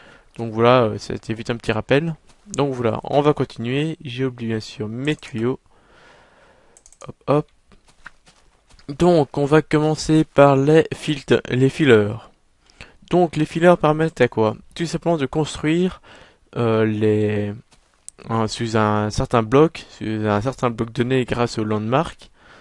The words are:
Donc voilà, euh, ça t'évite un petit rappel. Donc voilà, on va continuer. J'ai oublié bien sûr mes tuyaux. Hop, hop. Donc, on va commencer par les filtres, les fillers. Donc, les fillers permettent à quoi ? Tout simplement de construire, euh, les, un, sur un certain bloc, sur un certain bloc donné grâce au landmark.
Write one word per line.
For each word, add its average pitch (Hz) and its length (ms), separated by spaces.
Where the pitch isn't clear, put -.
Donc 117 160
voilà, 120 300
euh, 107 160
ça 117 200
t'évite 113 320
un 120 60
petit 113 160
rappel. 143 420
Donc 143 280
voilà, 117 280
on 143 200
va 147 100
continuer. 139 720
J'ai 127 200
oublié 120 280
bien 110 80
sûr - 260
mes 131 300
tuyaux. 117 420
Hop, - 80
hop. 147 220
Donc, 160 480
on 143 100
va 151 160
commencer 156 600
par 143 320
les 151 400
filtres, 139 540
les 131 220
fillers. 110 440
Donc, 170 240
les 151 120
fillers 170 340
permettent 156 400
à 123 80
quoi ? 110 280
Tout 170 100
simplement 170 300
de 139 100
construire, 156 720
euh, 113 280
les, 107 680
un, 113 180
sur 113 300
un 107 340
certain 120 320
bloc, 139 480
sur 107 400
un 104 100
certain 127 300
bloc 113 220
donné 127 320
grâce 120 340
au 110 60
landmark. 110 680